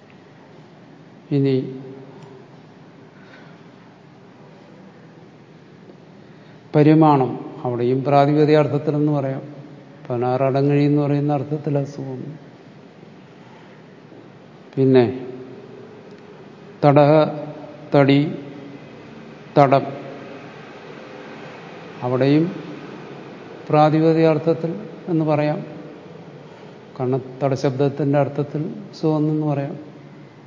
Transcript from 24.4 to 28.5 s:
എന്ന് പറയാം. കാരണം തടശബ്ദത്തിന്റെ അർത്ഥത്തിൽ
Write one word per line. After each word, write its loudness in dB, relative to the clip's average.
എന്ന് 2
പറയാം. 0
കാരണം -2
തടശബ്ദത്തിന്റെ 0
അർത്ഥത്തിൽ -6